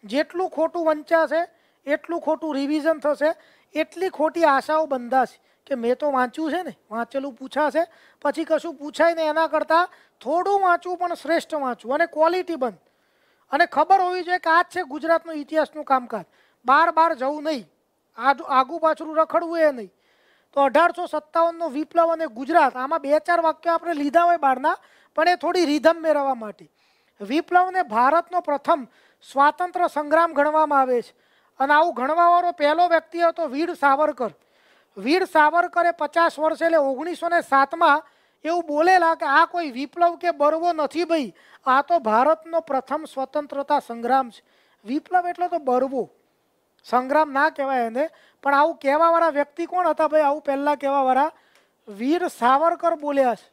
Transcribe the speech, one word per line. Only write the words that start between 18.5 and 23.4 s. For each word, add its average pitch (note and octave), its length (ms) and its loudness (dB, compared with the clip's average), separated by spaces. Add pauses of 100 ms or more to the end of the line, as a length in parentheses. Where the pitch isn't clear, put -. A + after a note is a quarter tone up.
પાછળું D#4 380 -2
રખડવું E4 420 -2
એ D4+ 120 4
નહીં. A3+ 180 -10 (680)
તો C#4 60 2
અઢારસો D4+ 460 2
સત્તાવનનો E4 640 -2
વિપ્લવ E4 440 0
અને D#4+ 160 -4
ગુજરાત, C4 460 0
આમાં C#4+ 260 -4
બે C#4+ 180 0
ચાર E4+ 220 0